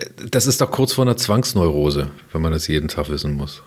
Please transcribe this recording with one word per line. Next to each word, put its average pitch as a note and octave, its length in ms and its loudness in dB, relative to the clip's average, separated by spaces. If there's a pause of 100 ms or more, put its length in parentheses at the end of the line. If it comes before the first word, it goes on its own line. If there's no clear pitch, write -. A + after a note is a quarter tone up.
(320)
das B2 160 2
ist C3 140 2
doch - 100 2
kurz C3 220 0
vor C3 120 2
einer B2 120 2
Zwangsneurose, D2 920 2 (200)
wenn D#2+ 100 -2
man D#2+ 100 2
das D#2 160 -2
jeden D2+ 220 0
Tag C#2+ 200 -4
wissen D2 260 -4
muss, C#2+ 320 -8